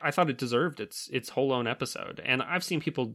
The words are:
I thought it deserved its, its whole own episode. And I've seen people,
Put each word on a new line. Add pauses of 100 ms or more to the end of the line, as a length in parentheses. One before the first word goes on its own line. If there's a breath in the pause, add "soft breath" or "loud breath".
I
thought
it
deserved
its,
its
whole
own
episode.
And
I've
seen
people,